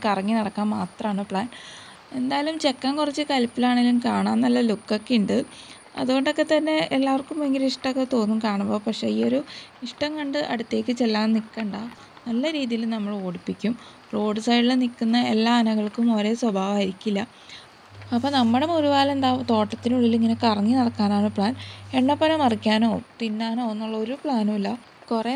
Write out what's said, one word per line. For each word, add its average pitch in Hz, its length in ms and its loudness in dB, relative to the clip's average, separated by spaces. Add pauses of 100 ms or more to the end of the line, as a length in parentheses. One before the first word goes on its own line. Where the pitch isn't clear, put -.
കറങ്ങി 202 340 0
നടക്കാൻ 214 360 -2
മാത്രമാണ് 202 560 -4
പ്ലാൻ. 202 160 -2 (720)
എന്തായാലും 277 440 -2
ചെക്കൻ 269 360 0
കുറച്ച് 294 320 -2
കലിപ്പിലാണെങ്കിലും 247 760 2
കാണാൻ 208 380 2
നല്ല 247 240 2
ലുക്കൊക്കെ 214 500 0
ഉണ്ട്, 202 180 2 (640)
അതുകൊണ്ടൊക്കെ 269 520 0
തന്നെ 311 220 2 (200)
എല്ലാവർക്കും 269 460 0
ഭയങ്കര 269 300 0
ഇഷ്ടമൊക്കെ 262 420 -2
തോന്നും 220 320 2
കാണുമ്പോൾ. 208 400 -2
പക്ഷേ 226 220 -4 (100)
ഈ - 100 2
ഒരു 247 120 0 (480)
ഇഷ്ടം 294 320 -6
കണ്ട് 285 200 -4 (140)
അടുത്തേക്ക് 226 480 -2
ചെല്ലാൻ 214 260 2 (100)
നിൽക്കണ്ട, 220 380 -6 (520)
നല്ല 247 280 -2
രീതിയിൽ 233 280 -2 (120)
നമ്മൾ 208 180 -4 (120)
ഓടിപ്പിക്കും. 180 480 -4 (400)
റോഡ് 214 320 -2
സൈഡിൽ 240 260 4 (120)
നിൽക്കുന്ന 240 340 0 (160)
എല്ലാ 220 260 2
ആനകൾക്കും 220 500 0 (100)
ഒരേ 208 120 2 (120)
സ്വഭാവമായിരിക്കില്ല. 196 800 0 (960)
അപ്പോൾ 269 220 0
നമ്മുടെ 247 340 4
മുറിവാല 285 460 4
എന്താ 262 120 2 (220)
തോട്ടത്തിനുള്ളിൽ 233 680 2
ഇങ്ങനെ 226 180 2 (100)
കറങ്ങി 208 340 2
നടക്കാനാണ് 208 560 2
plan. 214 180 0 (460)
എണ്ണപ്പന 294 420 4
മറിക്കാനോ 220 480 4 (320)
തിന്നാനോ 226 420 -2 (100)
എന്നുള്ള 220 220 -6 (100)
ഒരു 247 180 -6
പ്ലാനും 214 360 0
ഇല്ല. 196 120 -2 (400)
കുറേ 226 240 0